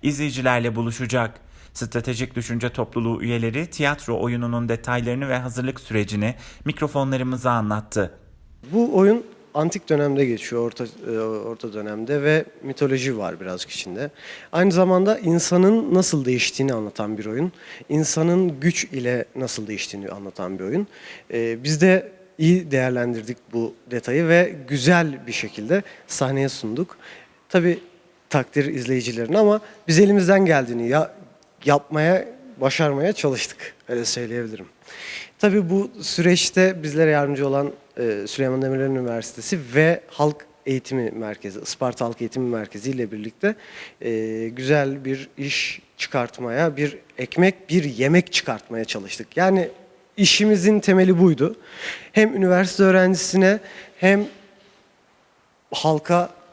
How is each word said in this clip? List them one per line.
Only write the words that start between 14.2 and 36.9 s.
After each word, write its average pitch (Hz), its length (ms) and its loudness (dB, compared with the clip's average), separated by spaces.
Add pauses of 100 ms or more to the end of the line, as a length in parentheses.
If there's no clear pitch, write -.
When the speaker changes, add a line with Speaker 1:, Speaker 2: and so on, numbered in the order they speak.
Speaker 2:
Aynı 180 200 4
zamanda 185 480 4
insanın 185 760 2
nasıl 160 320 2
değiştiğini 127 480 0
anlatan 107 440 -6
bir 104 80 -10
oyun, 131 260 -4 (380)
insanın 160 680 2
güç 165 240 0
ile 123 420 -4 (100)
nasıl 117 320 -6
değiştiğini 98 420 -8
anlatan 95 500 -10
bir 92 40 -8
oyun. 160 240 -2 (460)
E, 117 300 -4
biz 151 180 0
de 185 300 4 (260)
iyi 165 340 2
değerlendirdik 120 680 -2 (160)
bu 117 200 -4 (180)
detayı 127 360 0
ve 175 280 6 (120)
güzel 143 600 2
bir 120 40 -10
şekilde 113 520 -4 (240)
sahneye 135 420 0
sunduk. 123 480 -6 (520)
Tabii 175 300 2 (500)
takdir 139 360 0
izleyicilerin 120 680 -2
ama 214 260 4 (280)
biz 165 120 4
elimizden 196 460 6
geldiğini 120 440 2
ya-, 151 240 2 (520)
yapmaya, 151 600 2 (360)
başarmaya 147 520 0
çalıştık, - 600 -4 (140)
öyle 120 180 -4
söyleyebilirim. 113 600 -6 (760)
Tabii 196 300 2
bu 196 220 0 (100)
süreçte 180 840 2
bizlere 156 260 2